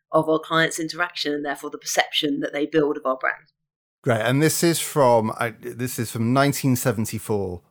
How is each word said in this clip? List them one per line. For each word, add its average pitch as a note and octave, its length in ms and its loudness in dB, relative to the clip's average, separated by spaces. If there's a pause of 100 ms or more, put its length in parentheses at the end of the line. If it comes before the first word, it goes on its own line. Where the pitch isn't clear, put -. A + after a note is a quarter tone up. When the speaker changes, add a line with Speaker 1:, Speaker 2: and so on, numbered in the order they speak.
(120)
Speaker 1:
of D#3 160 2
our D#3 100 2
clients' D#3+ 400 0
interaction D#3+ 540 -4
and D3 120 -4
therefore D3 260 -6
the C#3+ 80 -12
perception - 640 -2
that D3+ 120 -6
they D3 140 -2
build D3+ 300 2
of D3 100 -10
our C3 100 0
brand. - 360 -6 (500)
Speaker 2:
Great. A2+ 180 0
And B2+ 220 2
this D#3+ 220 2
is E3 160 2
from, A#2+ 580 4
I, A2+ 220 -4
this A#2+ 380 -6
is A2+ 120 -4
from A2+ 220 0
nineteen C#3 420 4
seventy-four, G#2 960 -2